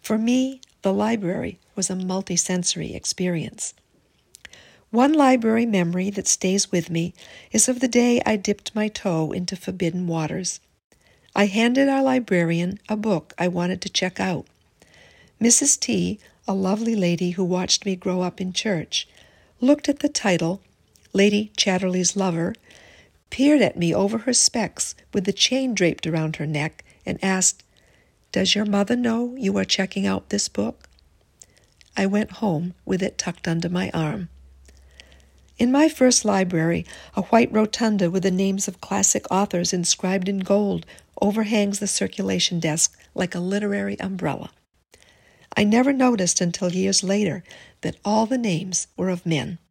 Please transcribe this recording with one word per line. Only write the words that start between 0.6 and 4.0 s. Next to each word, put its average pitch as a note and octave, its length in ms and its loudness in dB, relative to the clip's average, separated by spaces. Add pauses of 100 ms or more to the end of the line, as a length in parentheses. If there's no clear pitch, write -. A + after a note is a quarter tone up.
the G3 100 2
library G#3 680 -2 (180)
was F#3+ 120 -4
a F#3 60 -4
multisensory F3+ 960 -2
experience. - 800 -6 (1160)